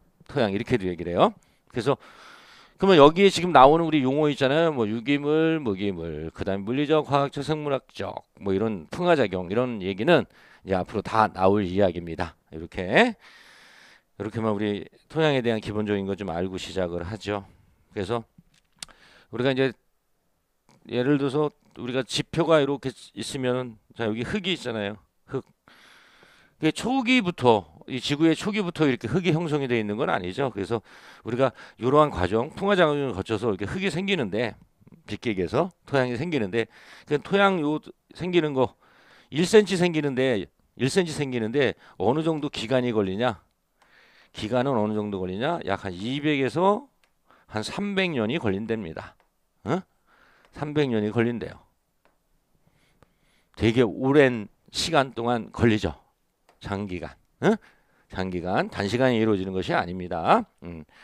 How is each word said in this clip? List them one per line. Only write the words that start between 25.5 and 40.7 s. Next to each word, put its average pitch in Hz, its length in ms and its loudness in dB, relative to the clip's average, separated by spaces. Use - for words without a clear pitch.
그게 156 120 0
초기부터, 202 960 2
이 127 120 -6
지구의 151 360 2
초기부터 185 500 -2
이렇게 123 220 0
흙이 170 240 0
형성이 151 340 0
돼 120 140 0
있는 104 160 -4
건 151 120 -2
아니죠. 113 420 -2
그래서 101 300 -4
우리가 120 260 0
이러한 139 320 4
과정, 101 400 -2
풍화작용을 156 640 2
거쳐서 104 340 -2
이렇게 101 160 -2
흙이 190 260 -4
생기는데, 127 640 -2
빗객에서 104 640 -2
토양이 127 300 0
생기는데, 117 500 -2
그 147 140 0
토양 196 400 2
요 151 200 -2
생기는 165 400 0
거 131 220 0
일 170 160 0
센치 196 300 6
생기는데, 139 680 0